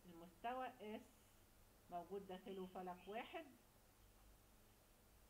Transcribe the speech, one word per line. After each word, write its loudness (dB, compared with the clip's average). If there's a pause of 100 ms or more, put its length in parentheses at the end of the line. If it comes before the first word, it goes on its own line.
المستوى 4
اس 2 (920)
موجود 4
داخله 2
فلك 2
واحد، 4 (1800)